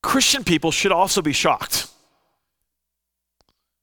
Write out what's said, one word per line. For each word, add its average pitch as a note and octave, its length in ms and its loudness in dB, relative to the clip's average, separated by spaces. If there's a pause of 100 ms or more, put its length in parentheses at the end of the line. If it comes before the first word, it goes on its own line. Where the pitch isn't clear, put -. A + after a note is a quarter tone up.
Christian - 420 0
people E3 280 0
should G3 200 0
also F#3 300 2
be D3+ 100 0
shocked - 540 -2 (2000)